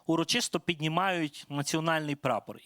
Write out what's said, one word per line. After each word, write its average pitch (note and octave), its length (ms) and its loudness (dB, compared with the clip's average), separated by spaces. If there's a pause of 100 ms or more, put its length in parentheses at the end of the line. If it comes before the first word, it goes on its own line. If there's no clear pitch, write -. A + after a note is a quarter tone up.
урочисто E3 540 0
піднімають E3 880 0
національний D#3 680 0
прапор. A2+ 520 -2